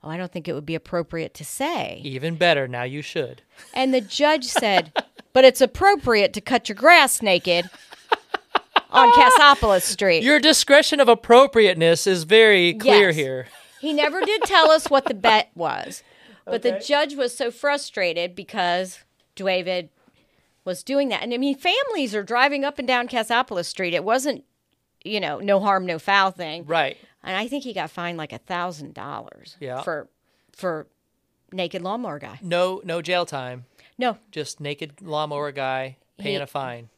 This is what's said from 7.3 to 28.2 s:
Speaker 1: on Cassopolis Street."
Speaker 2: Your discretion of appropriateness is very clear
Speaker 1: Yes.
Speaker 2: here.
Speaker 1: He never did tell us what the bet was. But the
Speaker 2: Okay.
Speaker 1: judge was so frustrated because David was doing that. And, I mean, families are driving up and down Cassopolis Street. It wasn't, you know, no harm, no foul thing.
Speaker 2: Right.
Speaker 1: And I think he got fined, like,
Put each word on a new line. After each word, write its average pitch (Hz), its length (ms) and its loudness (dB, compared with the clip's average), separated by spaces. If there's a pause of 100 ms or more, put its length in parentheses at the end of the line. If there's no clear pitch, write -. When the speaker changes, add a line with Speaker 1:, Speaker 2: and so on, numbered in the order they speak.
Speaker 1:
on 466 220 6
Cassopolis 294 680 6
Street." 185 420 0
Speaker 2:
Your 294 160 4
discretion 285 600 4
of 262 100 6
appropriateness 214 1000 6
is 185 160 0
very 190 520 6
clear 208 320 6
Speaker 1:
Yes. 165 80 2
Speaker 2:
here. 131 320 -6 (340)
Speaker 1:
He 302 120 -4
never 294 280 0
did 427 220 -2
tell 330 280 4
us 320 180 2
what 277 160 2
the 285 80 -4
bet 214 420 2
was. 139 480 -8 (420)
But 220 160 -6
the 247 160 -2
Speaker 2:
Okay. - 80 -12
Speaker 1:
judge 294 300 -2
was 254 200 -4
so 240 160 -6
frustrated 180 840 -4
because 185 640 -6 (360)
David 185 540 -4 (760)
was 180 200 -8
doing 277 260 -2
that. 202 120 -4
And, 240 120 -6
I 240 40 -4
mean, 277 180 -2
families 359 600 -4
are 208 80 -4
driving 269 420 -2
up 285 140 -8
and 254 80 -8
down 247 200 -2
Cassopolis 233 580 -4
Street. 175 280 -6
It 165 100 -2
wasn't, 254 400 -2 (600)
you 208 160 -6
know, 151 200 -6
no 196 200 2
harm, 196 260 0
no 170 140 -6
foul 196 320 2
thing. 165 340 -12
Speaker 2:
Right. 147 320 -2 (240)
Speaker 1:
And 185 140 -10
I 214 120 -6
think 277 180 -8
he 240 80 -12
got 165 180 -8
fined, 175 260 -10
like, 156 160 -12